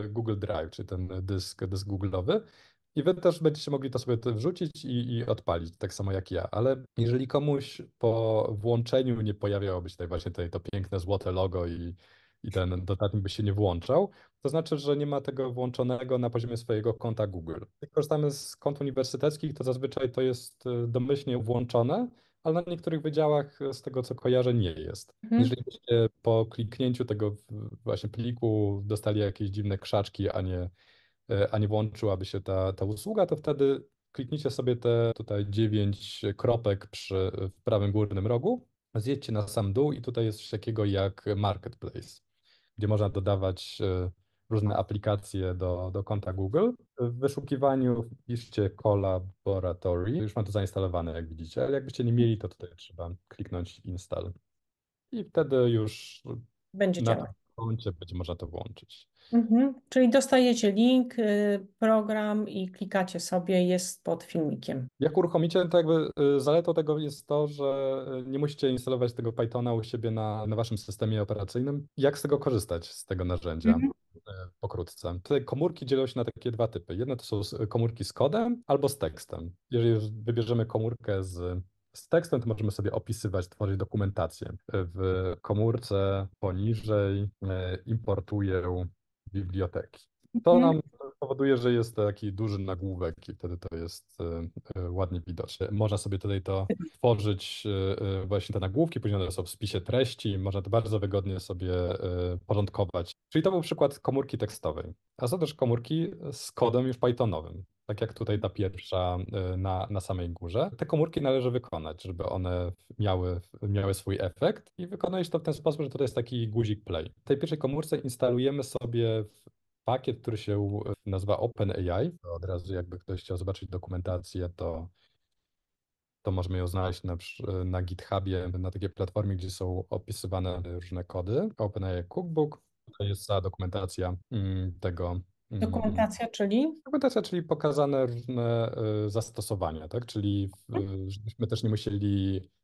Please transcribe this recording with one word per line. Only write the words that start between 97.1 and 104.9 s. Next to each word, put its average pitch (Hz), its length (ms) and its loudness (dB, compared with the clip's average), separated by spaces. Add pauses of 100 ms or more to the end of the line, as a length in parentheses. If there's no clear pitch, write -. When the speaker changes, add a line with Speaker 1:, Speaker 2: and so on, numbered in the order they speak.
Speaker 1:
e, 98 360 0 (200)
e, 95 40 -6
właśnie 95 280 -2
te 104 60 2
nagłówki, 120 400 2
później 101 220 2
one 90 100 0
są 92 120 -4
w 87 60 -10
spisie 101 320 -4
treści, 120 560 0
można 95 240 -2
to 95 80 -6
bardzo 110 300 2
wygodnie 95 400 0
sobie, 90 340 -4
e, 90 720 0
porządkować. 101 680 0 (140)
Czyli 156 140 2
to 196 80 4
był 180 100 2
przykład 147 380 0
komórki 135 380 0
tekstowej. 82 560 -4 (240)